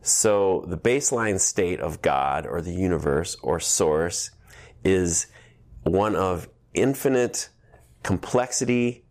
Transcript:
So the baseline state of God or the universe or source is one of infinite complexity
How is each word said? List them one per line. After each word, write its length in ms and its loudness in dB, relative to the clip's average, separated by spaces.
So 640 2
the 120 -6
baseline 600 0
state 400 0
of 220 -6
God 460 0
or 160 -6
the 100 -8
universe 680 0
or 180 -2
source 720 0
is 440 2
one 240 2
of 320 -2
infinite 760 0
complexity 1080 0